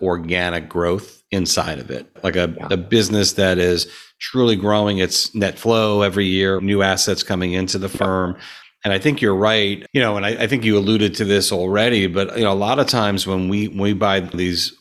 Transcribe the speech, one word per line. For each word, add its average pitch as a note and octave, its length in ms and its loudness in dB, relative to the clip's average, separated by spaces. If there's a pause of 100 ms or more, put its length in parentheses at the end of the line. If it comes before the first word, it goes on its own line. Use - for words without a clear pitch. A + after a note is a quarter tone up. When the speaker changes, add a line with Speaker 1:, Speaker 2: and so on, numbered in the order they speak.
Speaker 1:
organic F2 680 -2
growth F2 600 -4
inside E2+ 480 -2
of B1 100 -14
it. C2 180 -10 (160)
Like F#2+ 120 -2
a, F2 220 0
Speaker 2:
Yeah. - 140 -12
Speaker 1:
a G2 60 2
business G#2 560 2
that F#2 240 2
is F2+ 300 2 (300)
truly A#2+ 380 2
growing G#2 440 2
its - 360 -2
net G2 240 -2
flow G#2+ 420 2
every G2 240 0
year, F#2+ 360 2
new G2 200 0
assets F#2+ 400 0
coming F2+ 300 -2
into F#2 260 -2
the F#2+ 120 -4
firm. F#2 480 -2 (480)
And G2+ 80 2
I G2 40 2
think C#3 240 0
you're G2+ 140 4
right, G2+ 560 2
you C#3 80 0
know, A2 160 2
and G2+ 100 -2
I, G#2 40 0 (140)
I A2+ 40 0
think A#2 160 0
you G#2+ 140 4
alluded G#2 380 2
to G#2+ 100 -2
this G2+ 260 2
already, G2+ 560 2
but, F#2+ 300 -2
you A2+ 80 2
know, G2 80 4
a - 0 -
lot G#2 260 0
of C3 80 2
times G2+ 400 0
when F#2 220 -2
we, G#2 180 -2
we G2 240 -2
buy G2 300 2
these F2 600 -4